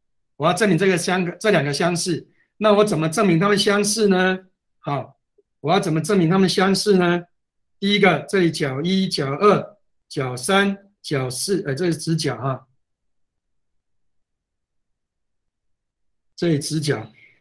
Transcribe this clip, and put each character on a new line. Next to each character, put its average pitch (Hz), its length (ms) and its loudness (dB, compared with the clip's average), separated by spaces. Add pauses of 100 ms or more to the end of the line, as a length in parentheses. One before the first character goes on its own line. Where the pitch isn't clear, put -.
(360)
我 143 100 -4
要 175 80 2
证 214 160 0
明 175 80 2
这 185 80 0
个 190 100 2
相， 175 440 -2
这 220 100 -2
两 170 140 2
个 143 100 -2
相 170 220 0
似。 165 340 -4 (280)
那 214 160 4
我 208 120 4
怎 208 140 0
么 160 100 0
证 208 160 0
明 165 140 4
它 202 100 2
们 208 80 2
相 202 260 2
似 208 240 0
呢？ 185 300 2 (400)
好， - 400 -8 (440)
我 147 120 0
要 196 60 4
怎 185 120 -4
么 156 80 0
证 180 160 -2
明 170 140 4
它 190 80 2
们 190 100 4
相 190 280 2
似 196 200 2
呢？ 175 280 2 (560)
第 202 160 -2
一 202 40 0
个， 180 200 4 (100)
这 196 120 0
里 170 100 2
角 139 320 -4
一、 190 240 0
角 143 260 -4
二、 190 440 2 (300)
角 127 300 -8
三、 196 400 0 (240)
角 131 260 -4
四， 156 380 -4
呃， 143 80 -4
这 170 180 -2
是 160 60 -4
直 165 180 -4
角 143 220 -4
哈。 131 300 -8 (3750)
这 175 120 -4
里 160 100 2
直 156 240 -4
角， 131 260 -4 (340)